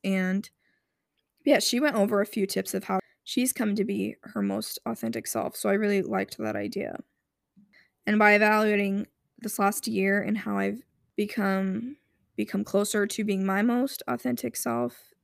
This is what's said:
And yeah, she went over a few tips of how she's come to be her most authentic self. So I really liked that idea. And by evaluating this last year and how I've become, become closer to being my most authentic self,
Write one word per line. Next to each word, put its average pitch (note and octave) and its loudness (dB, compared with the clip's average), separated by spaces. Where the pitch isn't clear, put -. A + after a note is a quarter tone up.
And F#3+ 0
yeah, C4+ 6
she - 0
went C#4+ 2
over G3+ 4
a G#3 2
few G3 -2
tips F#3+ -4
of F#3+ -4
how F#3+ -2
she's B3+ 0
come G#3+ -2
to G3+ 0
be G#3 -4
her G#3 -8
most - -4
authentic - -6
self. - -4
So - -4
I G3 2
really G3+ 2
liked G3 -4
that G#3+ -4
idea. - -6
And G#3 2
by G#3 8
evaluating G#3 4
this - -8
last G3+ 2
year G3+ 2
and G#3 0
how G3+ -4
I've G3 -2
become, G3+ -2
become G#3 -2
closer G#3 0
to G#3 -4
being G3 0
my G3 0
most B3 0
authentic - -4
self, - -4